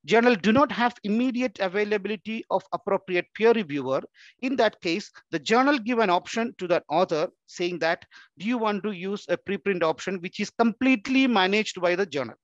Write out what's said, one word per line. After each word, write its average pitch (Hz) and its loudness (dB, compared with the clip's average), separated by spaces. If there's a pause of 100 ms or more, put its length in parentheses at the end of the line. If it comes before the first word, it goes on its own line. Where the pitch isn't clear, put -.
journal 226 4
do 185 2
not 277 4
have 233 -2
immediate 240 -2
availability 208 -4
of 185 -2 (120)
appropriate 175 -4
peer 226 4
reviewer, 143 -2 (400)
in 262 -2
that 214 0
case, 185 -4 (220)
the 160 -4
journal 254 2
give 226 -2
an 185 2
option 202 -2
to 180 -8
that 165 0
author 175 0 (160)
saying 175 -6
that, 160 -2 (340)
"Do 165 -12
you 247 0
want 208 -2
to 214 -4
use 196 -8
a - 0
preprint 196 -4
option 170 -2
which - -8
is 196 -4
completely 254 2
managed 202 2
by 175 2
the 190 0
journal?" 135 -6